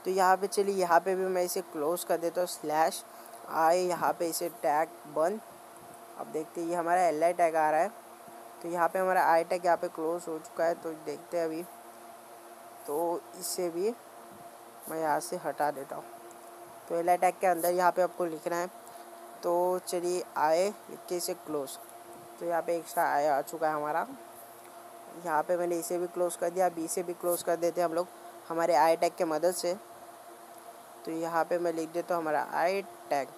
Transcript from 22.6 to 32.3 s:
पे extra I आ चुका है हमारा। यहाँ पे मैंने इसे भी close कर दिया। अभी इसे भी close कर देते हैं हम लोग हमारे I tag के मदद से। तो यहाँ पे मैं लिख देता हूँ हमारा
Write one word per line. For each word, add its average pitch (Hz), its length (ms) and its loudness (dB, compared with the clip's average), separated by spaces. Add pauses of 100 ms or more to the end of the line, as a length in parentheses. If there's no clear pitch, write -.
पे 170 140 0
extra 160 300 0
I 143 320 4
आ 151 40 0
चुका 160 260 -2
है 156 60 2
हमारा। 151 320 0 (1120)
यहाँ 160 260 2
पे 180 140 2
मैंने 175 220 0
इसे 170 200 -2
भी 175 80 -2
close 175 300 -2
कर 175 140 -2
दिया। 180 160 2
अभी 170 180 0
इसे 180 180 -4
भी 175 120 -4
close 175 280 -2
कर 170 140 2
देते 170 240 0
हैं 170 80 4
हम 160 60 -2
लोग 175 120 0 (420)
हमारे 165 280 2
I 160 200 8
tag 170 220 2
के 185 60 2
मदद 160 300 2
से। 175 200 0 (1300)
तो 165 80 -6
यहाँ 165 320 2
पे 175 140 2
मैं 170 140 2
लिख 165 160 -2
देता 170 260 0
हूँ 170 80 0
हमारा 151 320 0